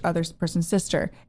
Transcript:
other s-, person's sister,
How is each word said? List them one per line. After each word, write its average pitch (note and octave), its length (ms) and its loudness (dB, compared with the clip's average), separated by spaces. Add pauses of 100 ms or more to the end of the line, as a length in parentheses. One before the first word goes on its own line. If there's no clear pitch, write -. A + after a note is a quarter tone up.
other E3+ 160 0
s-, E3 100 -4
person's E3+ 380 -2
sister, - 420 0 (180)